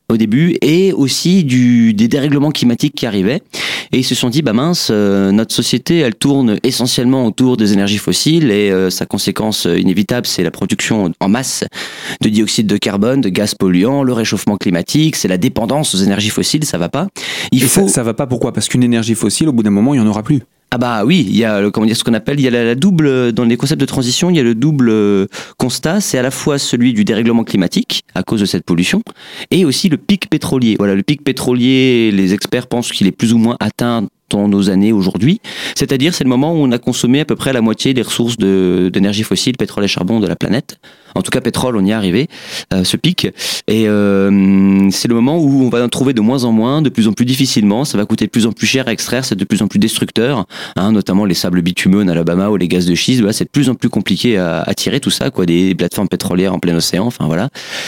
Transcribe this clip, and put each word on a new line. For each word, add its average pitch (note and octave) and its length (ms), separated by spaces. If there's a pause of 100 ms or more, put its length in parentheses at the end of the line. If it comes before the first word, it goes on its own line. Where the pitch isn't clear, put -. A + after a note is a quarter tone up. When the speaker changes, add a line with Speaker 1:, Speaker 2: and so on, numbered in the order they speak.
(100)
Speaker 1:
au A2+ 60
début A#2+ 460
et F3 320
aussi D#3+ 500
du, B2 480
des A2 160
dérèglements C#3+ 440
climatiques B2 420
qui - 100
arrivaient. G#2 380 (500)
Et B2 60
ils C3 60
se B2+ 100
sont B2 160
dit, C3 100
bah A#2+ 140
mince, D#3+ 360
euh, G2 400
notre G#2+ 240
société, B2+ 440
elle B2+ 160
tourne C3+ 480
essentiellement B2+ 640
autour B2+ 320
des G#2 160
énergies G2+ 240
fossiles D3 520
et, G2+ 200
euh, F#2 180
sa F2+ 160
conséquence, G2+ 640
euh, F2 120
inévitable, F#2+ 480
c'est - 160
la E2 80
production G2 720
en G2 80
masse A#2+ 360 (580)
de A2+ 80
dioxyde G#2+ 360
de G2+ 120
carbone, A2+ 420
de G#2+ 80
gaz G2+ 260
polluants, G2 480
le B2+ 120
réchauffement A2 420
climatique, G#2 600
c'est - 120
la F#2 80
dépendance B2 580
aux F#2+ 40
énergies G2+ 320
fossiles, D3 340
ça - 140
va E2+ 100
pas. E3 200 (440)
Il C3 100
Speaker 2:
Et C3 40
Speaker 1:
faut G3 220
Speaker 2:
ça, - 80
ça C3 60
va A2+ 120
pas, - 120
pourquoi ? A#2+ 280
Parce - 140
qu'une B2+ 140
énergie A#2 320
fossile, A#2 360
au - 20
bout A#2 100
d'un G#2 60
moment, G#2 240
il C#3+ 60
y - 20
en G#2+ 60
aura G#2+ 160
plus. C3+ 180 (300)
Speaker 1:
Ah B2 80
bah A#2 260
oui, D#3 240
il G2+ 80
y A2+ 80
a G#2+ 160
le, G2+ 100
comment A2 160
dire, A2+ 100
ce - 60
qu'on A#2+ 120
appelle, C#3 260
il - 20
y C3 60
a - 20
la, A#2+ 140
la A#2 100
double, D3 560
dans A#2+ 140
les A#2+ 120
concepts C#3+ 240
de C#3 60
transition, B2 420
il F3+ 80
y D3+ 40
a - 20
le A#2+ 140
double, C3 340
euh, G#2 360 (300)
constat, D#3 440
c'est D3 180
à B2+ 40
la C3 100
fois C#3+ 260
celui B2+ 340
du G#2 120
dérèglement A2+ 400
climatique - 580 (140)
à F#2 80
cause A2 160
de G2+ 60
cette F2 180
pollution F3+ 360 (520)
et F3+ 120
aussi C#3+ 240
le D3 100
pic - 300
pétrolier. B2+ 480
Voilà, G2 200
le G2 80
pic D3 180
pétrolier, B2+ 880
les F#2+ 240
experts B2 320
pensent A#2+ 240
qu'il - 160
est F2+ 60
plus A2+ 200
ou A#2 60
moins A#2 220
atteint A2+ 480 (220)
dans G2+ 180
nos G2 200
années G2+ 220
aujourd'hui. G#2 500 (360)
C'est-à-dire, C#3 360
c'est D#3+ 120
le B2+ 60
moment C3+ 220
où E3+ 40
on C#3 160
a A#2+ 60
consommé B2 420
à D#3 40
peu A2+ 120
près - 160
la B2 80
moitié A2+ 340
des A#2+ 80
ressources A#2+ 340
de, F#2 560
d'énergie G2+ 300
fossile, A2+ 340
pétrole G#2 280
et G2+ 40
charbon G#2+ 300
de G#2 80
la E2+ 80
planète. F#2 440 (360)
En F#2+ 80
tout - 80
cas, B2+ 100
pétrole, B2 360
on G2 80
y G2 60
est - 20
arrivé, G#2+ 340 (460)
euh, F#2 100
ce - 140
pic. - 300 (420)
Et, A2 180
euh, G2 1040
c'est - 160
le A#2 80
moment B2+ 240
où C#3 240
on B2+ 60
va A#2+ 160
en A#2+ 40
trouver C3 260
de A2+ 60
moins A#2+ 220
en A#2+ 80
moins, A#2+ 320
de C#3+ 60
plus A2+ 180
en A2+ 60
plus A2+ 140
difficilement. B2 580
Ça C#3+ 120
va G#2 100
coûter - 180
de G#2 60
plus A2+ 160
en A2 60
plus - 140
cher A#2+ 220
à A#2 40
extraire, B2 320
c'est G#2+ 120
de F#2 80
plus G2+ 180
en G2+ 60
plus - 100
destructeur, A2 680 (280)
hein, F#2+ 160
notamment G2+ 360
les F2+ 80
sables F2+ 280
bitumeux F#2 400
en G2 60
Alabama E2+ 400
ou G#2+ 80
les F2+ 100
gaz F2 200
de F2+ 100
schiste. B2 240
Voilà, G#2 120
c'est - 120
de - 60
plus C#3+ 180
en B2+ 60
plus A#2 160
compliqué G#2 480
à, E2 240
à - 120
tirer - 240
tout - 120
ça, C3+ 200
quoi, F#2 160
des F2 300
plateformes F2 320
pétrolières F#2 460
en F2 40
plein E2+ 160
océan. E2 320
Enfin A#2+ 200
voilà. E2+ 240 (380)